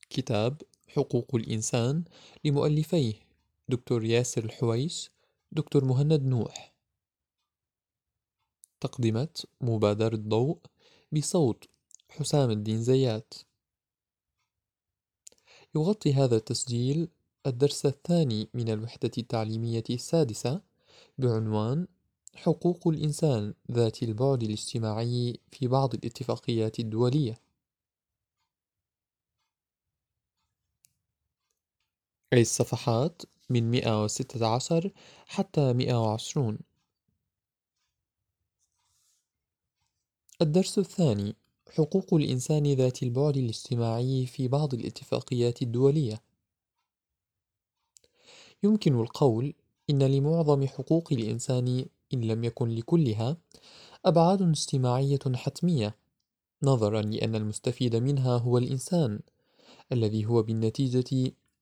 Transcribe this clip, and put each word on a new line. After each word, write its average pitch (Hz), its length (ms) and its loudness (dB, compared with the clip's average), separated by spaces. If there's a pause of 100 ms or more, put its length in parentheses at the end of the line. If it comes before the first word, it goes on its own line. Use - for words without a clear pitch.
كتاب 113 520 -2 (260)
حقوق - 480 -2
الإنسان 120 680 -2 (420)
لمؤلفيه 151 680 2 (560)
دكتور 120 360 -2
ياسر 117 380 0
الحويش، 117 680 -4 (400)
دكتور 151 340 0
مهند 143 380 2
نوح. 127 500 -4 (2000)
تقدمة 117 640 -4 (180)
مبادرة 110 540 0
ضوء 110 420 0 (540)
بصوت 151 540 0 (440)
حسام 143 420 0
الدين 110 320 -2
زيات. 123 500 0 (2500)
يغطي 156 380 0
هذا 135 220 4
التسجيل 123 720 -2 (400)
الدرس 135 380 0
الثاني 135 680 0
من 117 160 -4
الوحدة 110 480 -4
التعليمية 113 720 -4
السادسة 123 720 -2 (560)
بعنوان 110 680 -2 (480)
حقوق 175 520 -2
الإنسان 147 680 0 (180)
ذات 120 320 0
البعد 120 400 0
الاجتماعي 117 960 -4 (120)
في - 160 -4
بعض 131 260 0
الاتفاقيات 113 880 -4
الدولية. 120 600 0 (4000)
أي 123 80 8
الصفحات 120 800 0 (280)
من 117 220 0
مائة 113 320 0
وستة 113 440 -2
عشر 165 440 0 (340)
حتى 147 480 0
مائة 123 280 0
وعشرون. 110 580 -2 (3750)
الدرس 170 380 2
الثاني: 107 560 0 (340)
حقوق 175 440 0
الإنسان 147 600 2
ذات 127 300 0
البعد 135 340 0
الاجتماعي 123 880 -2
في 127 220 -4
بعض 139 260 0
الاتفاقيات 120 880 -2
الدولية. 127 600 2 (2500)
يمكن 196 360 4
القول 120 540 0 (360)
إن 139 140 4
لمعظم 143 640 4
حقوق 165 460 0
الإنسان، 123 720 -2 (280)
إن 127 80 -2
لم 113 220 -2
يكن 117 260 -2
لكلها، 117 680 0 (680)
أبعاد 180 360 6
اجتماعية 139 800 2 (160)
حتمية، 131 600 -2 (680)
نظرًا 110 380 4
لأن 110 340 -2
المستفيد 117 600 -2
منها 127 420 2
هو 120 200 2
الإنسان، 127 600 0 (720)
الذي 110 340 0
هو 117 180 2
بالنتيجة 123 880 0 (300)